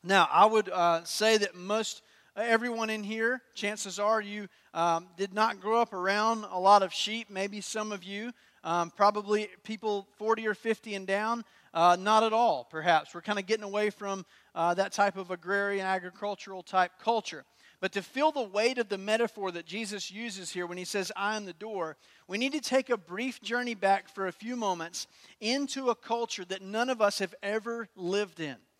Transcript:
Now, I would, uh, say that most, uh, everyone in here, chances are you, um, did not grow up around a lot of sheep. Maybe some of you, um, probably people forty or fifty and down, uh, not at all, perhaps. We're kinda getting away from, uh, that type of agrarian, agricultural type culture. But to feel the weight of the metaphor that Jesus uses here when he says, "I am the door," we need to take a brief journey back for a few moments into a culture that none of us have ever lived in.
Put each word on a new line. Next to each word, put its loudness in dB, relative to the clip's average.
Now, 6
I 10
would, 2
uh, 2
say 2
that -2
most, -6
uh, -4
everyone 0
in -4
here, -2
chances -6
are 2
you, -10
um, 0
did -6
not 0
grow 2
up -2
around 0
a -6
lot 8
of -4
sheep. -6
Maybe -6
some -6
of -10
you, -8
um, -2
probably 2
people -4
forty 0
or 0
fifty -4
and -8
down, 0
uh, 6
not 4
at 2
all, 2
perhaps. 0
We're -12
kinda -2
getting -2
away 0
from, -8
uh, 2
that 0
type 2
of -10
agrarian, -2
agricultural -6
type 0
culture. -2
But -4
to -2
feel 0
the -2
weight 0
of -2
the -2
metaphor -2
that -10
Jesus -8
uses -10
here -4
when -8
he -8
says, -4
"I -2
am -8
the -12
door," -6
we -4
need 0
to -2
take 0
a 2
brief -8
journey -4
back 2
for -4
a -4
few -8
moments -4
into -2
a 2
culture -6
that -8
none -2
of 0
us 4
have -4
ever -4
lived -2
in. -8